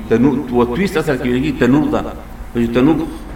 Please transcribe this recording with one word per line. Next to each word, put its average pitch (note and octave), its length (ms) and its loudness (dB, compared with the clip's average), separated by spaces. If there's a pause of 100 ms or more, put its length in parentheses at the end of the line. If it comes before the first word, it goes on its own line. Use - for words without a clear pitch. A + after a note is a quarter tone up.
تنور، B2+ 260 4 (160)
وتویس A#2+ 460 0
اصل D3+ 200 0
کې C3 100 -4
ویل B2 160 0
کېږي D3+ 160 -2
تنور B2 340 4
ته. G#2+ 80 0 (520)
چې A#2 200 0
تنور C#3 240 4 (380)